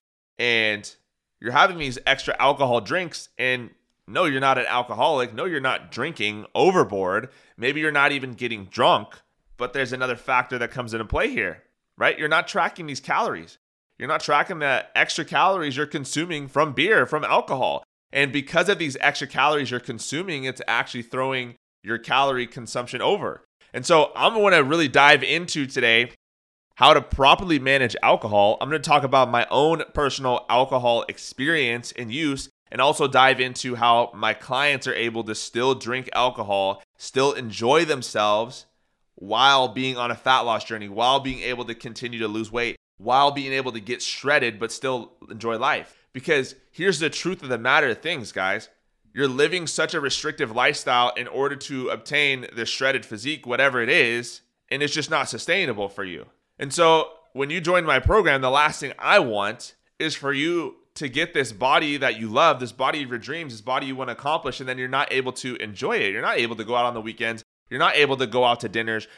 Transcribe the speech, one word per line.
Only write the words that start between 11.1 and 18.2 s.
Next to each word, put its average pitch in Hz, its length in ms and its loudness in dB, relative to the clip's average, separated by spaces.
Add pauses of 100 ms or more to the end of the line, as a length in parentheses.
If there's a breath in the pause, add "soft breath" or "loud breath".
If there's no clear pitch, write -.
here, 98 320 -6 (340)
right? 127 220 0
You're 151 100 -4
not 165 200 0
tracking 170 400 -4
these 139 140 -10
calories. 143 580 -4 (400)
You're 123 80 -10
not 156 140 -2
tracking 151 360 0
the 139 380 0
extra 147 300 0
calories 151 520 0
you're 147 80 -2
consuming 147 600 -6
from 147 260 0
beer, 170 320 4
from 151 180 -4
alcohol. 127 600 0 (300)
And 135 200 0